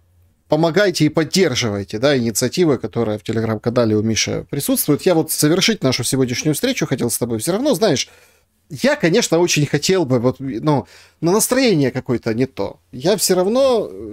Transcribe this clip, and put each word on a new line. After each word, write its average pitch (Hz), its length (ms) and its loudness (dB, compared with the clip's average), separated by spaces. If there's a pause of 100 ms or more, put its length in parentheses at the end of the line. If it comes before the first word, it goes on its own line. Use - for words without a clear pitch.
(500)
помогайте 165 560 2
и 147 40 4
поддерживайте, 123 920 -2
да, 139 180 2
инициативы, 123 600 0
которые 110 400 -4
в - 60 -14
Telegram-канале 113 720 0
у 107 80 2
Миши 107 460 -2
присутствуют. 151 560 -2
Я 180 100 4
вот 156 160 0
завершить 180 520 0
нашу 127 200 0
сегодняшнюю 131 520 0
встречу 247 300 -2
хотел 226 240 -2
с - 80 -4
тобой. 117 220 -4
Всё 165 140 -4
равно, 254 220 0
знаешь, 170 340 0 (600)
я, 247 260 0
конечно, 170 440 2
очень 165 260 2
хотел 170 400 0
бы, 127 140 2
вот, 123 200 0
ну, 135 460 -2 (360)
но 165 100 0
настроение 208 600 2
какое-то 117 420 -4
не 120 120 0
то. - 340 -8 (120)
Я 160 260 0
всё - 180 0
равно 220 540 0 (240)